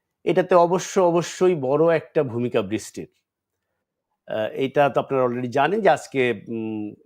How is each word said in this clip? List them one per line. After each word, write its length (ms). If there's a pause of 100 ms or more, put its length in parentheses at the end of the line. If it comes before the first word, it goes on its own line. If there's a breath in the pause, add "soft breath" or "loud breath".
(240)
এটাতে 320
অবশ্য, 440
অবশ্যই 560
বড় 400
একটা 280
ভূমিকা 380
বৃষ্টির। 460 (1200)
আহ, 260
এইটা 360
তো 100
আপনারা 260
already 240
জানেন 320
যে 80
আজকে, 580
উম, 460 (120)